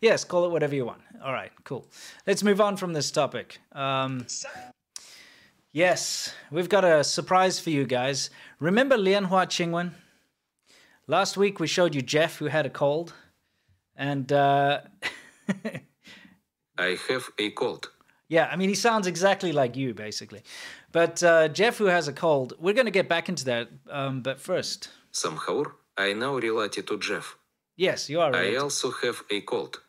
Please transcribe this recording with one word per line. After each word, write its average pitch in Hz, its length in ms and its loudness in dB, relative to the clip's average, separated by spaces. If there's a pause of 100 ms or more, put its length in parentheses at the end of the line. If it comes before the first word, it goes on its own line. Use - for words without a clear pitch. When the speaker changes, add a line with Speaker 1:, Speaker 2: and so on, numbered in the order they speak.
Speaker 1:
Yes, 214 240 4
call 175 180 0
it 175 80 0
whatever 147 240 0
you 135 80 -2
want. 98 160 -8 (240)
All 135 80 -6
right, 107 220 -6 (100)
cool. - 240 -10 (400)
Let's 196 160 0
move 208 160 4
on 202 160 4
from 190 160 -6
this 147 200 -4
topic. 127 480 -2 (120)
Um, 135 540 -4 (1500)
yes, - 640 0 (160)
we've 175 180 -2
got 190 160 4
a 160 200 6
surprise 185 560 2
for - 100 -6
you 139 160 0
guys. 127 440 -2 (300)
Remember 240 380 4
Lianhua 190 500 2
Qingwen? 170 460 -4 (1120)
Last 185 300 0
week 196 220 2
we 165 80 0
showed 170 280 2
you 139 60 -2
Jeff, 151 360 0
who 156 80 -6
had 147 200 0
a 131 40 -4
cold, 151 440 -2 (840)
and, 139 380 -2
uh, 143 480 4 (640)
<laughs> - 1300 -12
Speaker 2:
I 90 200 -2 (100)
have 127 300 -2
a 104 140 -2
cold. - 400 -6 (360)
Speaker 1:
Yeah, 156 240 2
I 147 40 -4
mean, 190 140 0
he 202 60 0
sounds 220 320 2
exactly 185 440 2
like 131 240 2
you, 131 180 -4
basically. 104 480 -12 (500)
But, 165 300 2
uh, 165 280 8
Jeff, 208 280 2
who 214 80 0
has 175 220 4
a 135 60 -6
cold, 139 460 2
we're 175 140 0
gonna 226 180 2
get 180 160 2
back 165 220 0
into 147 160 -4
that, 120 240 -2 (200)
um, 135 320 -6
but 131 200 -6
first. - 480 -6 (220)
Speaker 2:
Somehow, - 540 -4 (320)
I 98 160 0
now 127 220 -4
related 110 520 -4
to 107 100 -4
Jeff. 92 400 -6 (400)
Speaker 1:
Yes, 165 320 -2
you 151 100 -2
are 151 160 2
Speaker 2:
I 90 40 0
Speaker 1:
related. 101 180 0
Speaker 2:
also 139 340 -4 (120)
have 123 260 -4
a 202 120 -2
cold. - 480 -6